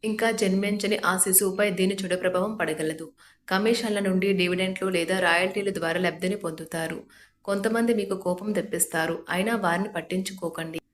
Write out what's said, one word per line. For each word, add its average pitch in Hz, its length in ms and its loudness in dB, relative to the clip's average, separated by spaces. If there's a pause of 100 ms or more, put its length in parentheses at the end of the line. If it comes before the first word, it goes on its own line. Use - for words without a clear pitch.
ఇంకా 220 260 2
జన్మించని 202 640 2 (100)
ఆ 175 100 4
శిశువుపై 196 540 4
దీని 190 240 2
చెడు 185 220 -2
ప్రభావం 185 400 0
పడగలదు. 160 500 -2 (420)
కమిషన్ల 214 520 2
నుండి 190 320 2
డివిడెంట్లు 185 560 0
లేదా 180 300 0
రాయల్టీల 185 520 2
ద్వారా 170 300 -2
లబ్ధిని 180 360 -2
పొందుతారు. 160 640 -6 (460)
కొంతమంది 226 500 2
మీకు 196 220 -2
కోపం 185 360 -2
తెప్పిస్తారు, 165 800 -2
అయినా 202 260 0
వారిని 185 320 2
పట్టించుకోకండి. 165 920 -6 (140)